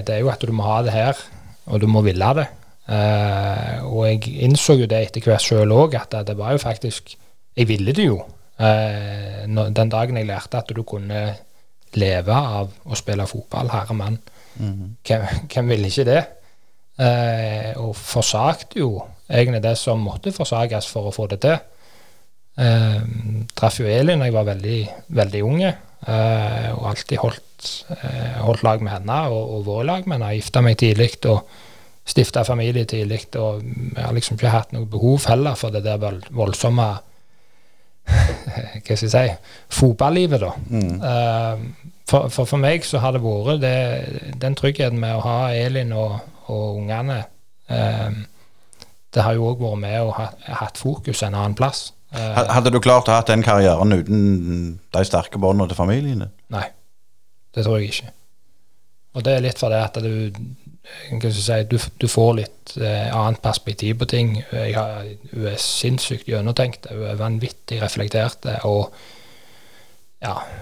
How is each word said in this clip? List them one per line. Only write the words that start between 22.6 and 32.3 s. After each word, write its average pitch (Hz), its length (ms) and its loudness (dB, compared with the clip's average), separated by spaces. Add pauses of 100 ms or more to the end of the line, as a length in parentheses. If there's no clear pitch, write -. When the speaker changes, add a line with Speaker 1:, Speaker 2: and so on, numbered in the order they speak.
Speaker 1:
traff - 260 0
jo 107 100 0
Elin 143 320 4
da 123 80 2
jeg - 20 0
var 107 160 2
veldig, 101 300 -2 (300)
veldig 101 360 0
unge, 170 300 2 (320)
eh, 110 680 0
og 113 160 -6
alltid - 300 -4
holdt, - 500 -6 (220)
eh, 123 500 -8
holdt 110 240 0
lag 110 160 4
med 104 140 -4
henne 104 240 -4 (100)
og, 110 300 -4
og 101 80 -6
vært 107 160 -4
i 131 40 -2
lag 185 200 -4
med 165 100 -2
henne. 110 160 -2
Jeg 107 80 -2
gifta - 220 0
meg 117 160 4
tidlig 113 320 4 (160)
og 107 160 4 (640)
stifta 123 380 2